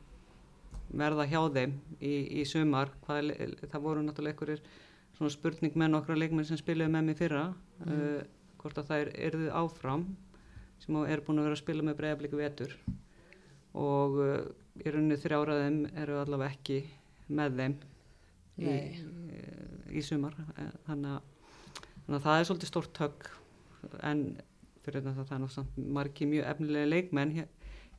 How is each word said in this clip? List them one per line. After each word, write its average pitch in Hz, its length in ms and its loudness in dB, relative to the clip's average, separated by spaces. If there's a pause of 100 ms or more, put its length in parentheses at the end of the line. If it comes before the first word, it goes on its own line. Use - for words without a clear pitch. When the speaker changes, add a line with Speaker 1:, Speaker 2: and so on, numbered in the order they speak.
(880)
Speaker 1:
verða 151 400 2
hjá 160 140 4 (120)
þeim 135 220 2 (220)
í, 143 160 -2 (280)
í 143 40 0
sumar. 143 440 4 (120)
Hvaða 147 260 0
le-, - 220 -2 (100)
það 147 240 -6
voru 151 180 0
náttúrulega 151 320 -2
einhverjir 151 300 -4 (480)
svona 151 200 0
spurning 156 440 0
með 160 160 6
nokkra 156 260 2
leikmenn 160 300 2
sem 160 100 0
spiluðu 160 320 2
með 160 160 4
mér 156 100 2
í 151 40 -2
fyrra, 156 240 2 (360)
Speaker 2:
Mhm. 175 140 -2
Speaker 1:
eh, 147 300 0 (340)
hvort - 200 -10
að 147 120 -4
þær 147 260 0
yrðu 160 360 0
áfram, 165 560 0 (720)
sem - 160 -2
að 151 160 2
eru 151 100 0
búin 151 180 2
að 151 40 4
vera 151 120 2
að 143 60 -4
spila 156 220 -2
með 151 140 0
Breiðablik 147 360 -2
í 147 60 0
vetur. 143 340 -2 (1000)
Og, 143 460 2
eh, 139 220 4 (360)
í - 140 -2
rauninni 151 280 4
þrjár 151 340 2
af 147 80 4
þeim 147 180 2 (180)
eru 143 200 -2
allavega 143 380 0
ekki 135 240 -2 (500)
með 147 260 2
þeim 131 200 2 (840)
í, 175 80 -2
Speaker 2:
Nei. 147 340 -2 (300)
Speaker 1:
eh, - 680 -12
í - 20 0
sumar. 147 320 0 (240)
Eh, 151 140 -8 (160)
þannig 143 320 -4
að, - 20 -10 (840)
þannig 143 100 0
að 139 80 -2
það 156 140 8
er 170 100 4
svolítið 170 220 -2
stórt - 260 -2
högg, - 320 -2 (720)
en 147 220 0 (600)
fyrir 139 200 -4
utan 135 120 -4
það, 135 120 -6
það 139 80 -8
er 135 80 -2
nú 131 80 -4
samt - 260 -6
margir 143 500 0
mjög 151 180 2
efnilegir 147 440 0
leikmenn 151 460 2
hér 160 120 -4 (520)